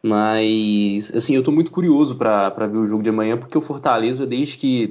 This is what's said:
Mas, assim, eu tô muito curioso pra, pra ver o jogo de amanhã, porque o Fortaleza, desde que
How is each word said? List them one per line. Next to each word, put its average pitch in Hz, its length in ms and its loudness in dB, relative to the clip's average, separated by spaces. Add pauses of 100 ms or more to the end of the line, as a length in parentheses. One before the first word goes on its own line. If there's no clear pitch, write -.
Mas, 107 1080 0
assim, 131 220 0
eu 131 80 2
tô 151 80 0
muito 160 180 2
curioso 151 460 2
pra, 107 340 2
pra 110 160 -4
ver 104 140 -2
o 107 80 0
jogo 107 160 -2
de 110 80 0
amanhã, 110 260 0
porque - 180 -8
o 151 60 2
Fortaleza, 135 640 -2
desde 135 320 -4
que 127 340 0